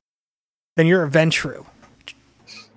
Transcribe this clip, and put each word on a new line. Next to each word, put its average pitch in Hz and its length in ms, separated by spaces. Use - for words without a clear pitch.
then 165 80
you're 175 180
a 147 60
Ventrue. 156 560